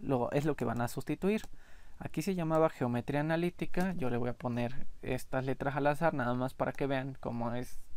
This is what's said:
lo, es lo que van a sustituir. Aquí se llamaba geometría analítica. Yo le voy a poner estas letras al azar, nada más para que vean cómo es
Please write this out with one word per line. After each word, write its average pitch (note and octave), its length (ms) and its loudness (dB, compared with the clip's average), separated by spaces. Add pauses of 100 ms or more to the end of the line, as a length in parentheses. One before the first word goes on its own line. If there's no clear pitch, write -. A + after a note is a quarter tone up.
lo, B2 300 2
es C#3+ 140 2
lo D3 100 2
que - 80 -2
van A#2 160 0
a A#2 80 2
sustituir. F#3 560 0 (560)
Aquí - 220 -4
se F#3+ 140 0
llamaba D#3+ 340 6
geometría B2 500 0
analítica. E3+ 800 0
Yo C#3 120 0
le A#2+ 60 0
voy A#2+ 140 0
a B2 80 -4
poner A#2+ 500 0 (140)
estas C3 440 -2
letras C3+ 300 0
al C#3+ 120 2
azar, D#3 260 2
nada B2 200 0
más B2+ 200 0
para C3 180 -2
que C#3+ 160 -2
vean C3+ 320 -2
cómo A#2 340 -2
es B2 280 -2 (160)